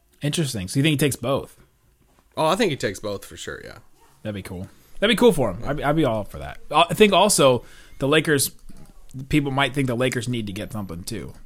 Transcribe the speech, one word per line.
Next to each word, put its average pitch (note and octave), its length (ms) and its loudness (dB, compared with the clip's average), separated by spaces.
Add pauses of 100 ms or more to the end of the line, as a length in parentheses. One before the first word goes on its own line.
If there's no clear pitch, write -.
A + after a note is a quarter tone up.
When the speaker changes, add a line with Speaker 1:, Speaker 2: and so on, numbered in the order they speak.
(220)
Speaker 1:
Interesting. E3 460 -4
So - 100 -2
you C#3 40 2
think D#3 100 4
he D3 60 0
takes D3 180 2
both? B2 400 -6 (800)
Speaker 2:
Oh, D3+ 80 0
I D#3+ 100 2
think G#3 140 0
he C#3 80 -2
takes - 240 -4
both G2+ 240 -8
for - 140 -18
sure, - 260 -12
yeah. - 140 -16 (440)
Speaker 1:
That'd G#2+ 120 -8
be G2 80 -8
cool. F2+ 260 -10 (300)
That'd G#3+ 180 4
be - 20 -2
cool A#3+ 140 8
for B2+ 180 2
him. F2+ 140 -8
I'd D3 140 -4
be, C3 40 -6
I'd D3 140 2
be D#3+ 80 4
all A2 160 0
up G2 100 -8
for - 100 -16
that. - 180 -12 (120)
I D#3+ 220 4
think G#3 220 6
also E3 500 6 (360)
the C#3 60 0
Lakers, D3 440 2 (800)
people C#3+ 200 2
might C3+ 220 0
think C3+ 140 -2
the B2+ 80 -2
Lakers B2 340 -2
need A#2 200 -4
to F#2 40 -8
get F#2+ 220 -8
something F#2 300 -8
too E2 280 -10 (140)